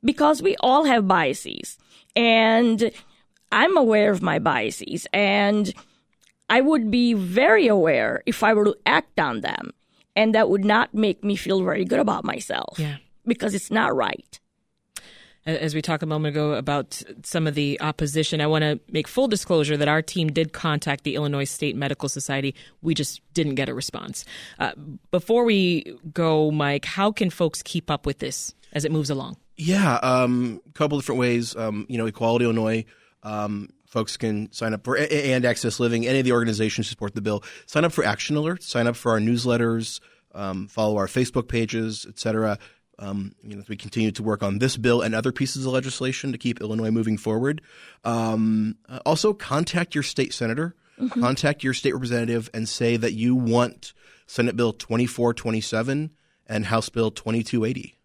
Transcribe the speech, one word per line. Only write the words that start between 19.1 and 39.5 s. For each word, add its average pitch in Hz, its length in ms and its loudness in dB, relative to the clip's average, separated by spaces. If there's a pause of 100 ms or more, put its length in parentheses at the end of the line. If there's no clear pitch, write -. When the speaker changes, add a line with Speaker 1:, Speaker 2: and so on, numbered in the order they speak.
Speaker 2:
disclosure 160 500 0
that 143 100 2
our 156 140 2
team 160 320 -2
did 160 180 0
contact 147 520 -2
the 151 100 -2
Illinois 143 320 -2
State - 300 -4
Medical 139 340 -4
Society. 139 460 -4 (260)
We 160 140 0
just - 260 -6 (140)
didn't 151 180 0
get 131 160 -2
a 131 60 -6
response. - 500 -10 (320)
Uh, - 140 -2 (400)
before 226 340 2
we 185 500 2 (160)
go, 156 380 2
Mike, 143 360 0
how 202 260 0
can 202 180 0
folks 165 320 -2
keep - 300 -6
up 147 160 -4
with 147 100 -4
this - 380 -8 (180)
as 147 100 -2
it 147 80 0
moves 151 200 0
along? 131 260 -6 (200)
Speaker 3:
Yeah, 165 400 2
um, 123 680 2
a - 40 -20
couple 147 260 0
different 131 220 -2
ways. 120 360 0
Um, 107 320 -4
you 127 120 -6
know, 113 80 0
Equality 117 380 2
Illinois, 113 380 0 (380)
um, 104 480 -6 (160)
folks - 320 -6
can 107 340 -4
sign 113 220 -4
up 104 100 -8
for, 113 120 -2
a-, 147 80 2 (100)
a-, 143 200 2
and 127 120 2
Access 117 340 0
Living, 117 280 2
any 131 120 2
of 127 60 2
the 127 60 4
organizations 110 560 0
who - 20 -8
support - 240 -8
the 110 80 -6
bill, 104 220 -2 (240)
sign 156 180 0
up 165 60 0
for - 120 0
Action - 320 -2
Alerts, 160 280 -4
sign 117 240 0
up 117 80 0
for 120 160 0
our 113 80 4
newsletters, 117 800 0 (340)